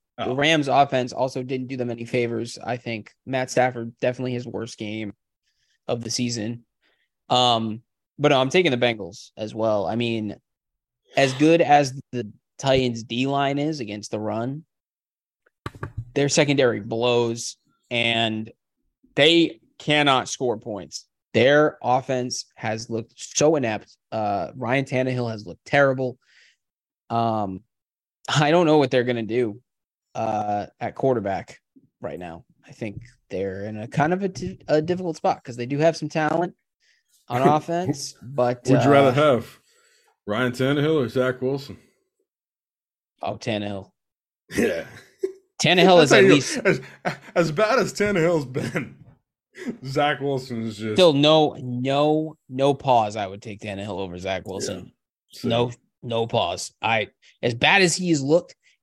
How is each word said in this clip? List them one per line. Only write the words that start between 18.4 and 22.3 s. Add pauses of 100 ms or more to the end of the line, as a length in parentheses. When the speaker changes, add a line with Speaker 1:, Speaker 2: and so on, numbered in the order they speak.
Speaker 1:
they (200)
cannot
score
points. (260)
Their
offense (100)